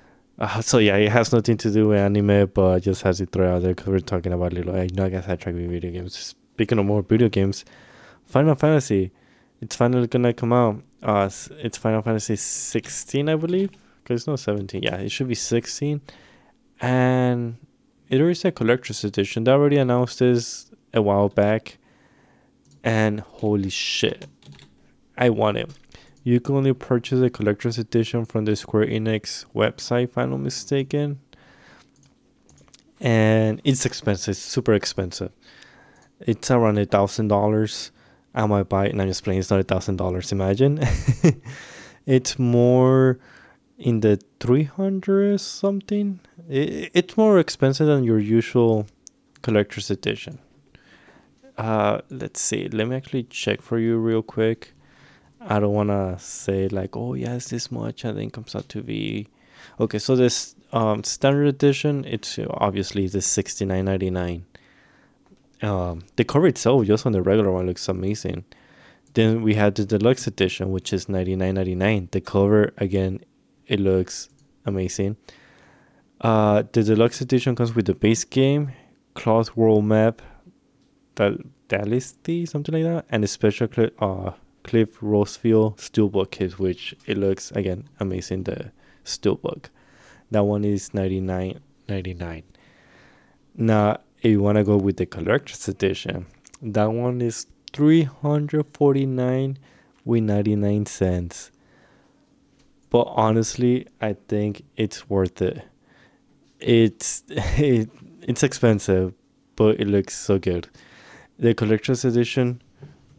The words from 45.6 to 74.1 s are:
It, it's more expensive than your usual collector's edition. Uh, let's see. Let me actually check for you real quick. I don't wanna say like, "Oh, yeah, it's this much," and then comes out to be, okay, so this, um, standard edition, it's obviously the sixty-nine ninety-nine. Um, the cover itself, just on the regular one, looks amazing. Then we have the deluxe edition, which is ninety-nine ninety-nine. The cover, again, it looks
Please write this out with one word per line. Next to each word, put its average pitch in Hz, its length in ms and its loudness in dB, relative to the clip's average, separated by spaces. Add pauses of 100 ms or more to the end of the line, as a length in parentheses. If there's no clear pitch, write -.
It, 151 460 -4
it's 180 220 0
more 214 240 6
expensive 135 480 2
than 139 160 4
your 113 140 4
usual 113 680 2 (560)
collector's 107 480 0
edition. 120 480 -6 (1200)
Uh, 107 420 0 (100)
let's - 300 -10
see. 98 280 -4
Let 110 200 -2
me 127 80 -4
actually 131 280 -6
check - 380 -4
for 117 160 -4
you 113 180 0
real 113 260 0
quick. - 520 -4 (640)
I 127 180 -2
don't 101 140 2
wanna 101 460 -2
say 95 500 -4
like, 95 280 -6
"Oh, 120 180 -6
yeah, 123 200 -6
it's 123 140 -10
this 120 220 -8
much," 113 340 -10
and 107 140 -6
then 107 120 -8
comes - 240 -14
out 107 160 -10
to 107 120 -10
be, 107 460 -8 (520)
okay, 107 180 -2
so 131 180 0
this, - 380 2 (180)
um, 110 300 0
standard 143 440 0
edition, 139 580 0
it's - 340 -8 (120)
obviously 98 580 -2
the 95 140 -4
sixty-nine 95 640 -2
ninety-nine. 90 580 -4 (1160)
Um, 90 420 -4 (120)
the 120 80 2
cover 160 220 2
itself, 127 400 2
just 104 200 2
on 117 60 0
the 92 100 0
regular 98 280 2
one, 92 160 -2
looks 90 220 -6
amazing. 95 560 -4 (680)
Then 113 280 2
we 107 120 4
have 104 200 4
the 104 120 -2
deluxe 110 400 2
edition, 95 440 -2
which 95 220 -6
is 95 160 -4
ninety-nine 92 460 -2
ninety-nine. 92 580 0
The 98 80 -2
cover, 104 560 2
again, 95 440 -2 (460)
it 101 140 -2
looks 95 480 -2 (380)